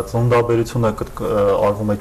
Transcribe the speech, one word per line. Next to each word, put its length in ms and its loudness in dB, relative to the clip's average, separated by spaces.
ծննդաբերությունը 880 2
կտ-, 260 -10
ը, 200 0
արվում 240 0
է 100 0